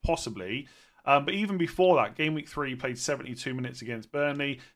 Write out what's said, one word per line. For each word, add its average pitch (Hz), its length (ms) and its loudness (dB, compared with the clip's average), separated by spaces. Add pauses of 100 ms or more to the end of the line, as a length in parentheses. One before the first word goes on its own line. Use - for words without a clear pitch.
possibly. 117 640 -4 (400)
Um, 143 160 6
but 180 120 -2
even 202 240 0
before 175 380 6
that, 107 180 2
game 156 180 2
week 151 160 -4
three, 143 200 -4
he 127 60 -4
played 127 220 -4
seventy-two 131 560 -4
minutes 123 280 -6
against 113 300 -8
Burnley, 143 480 -2 (160)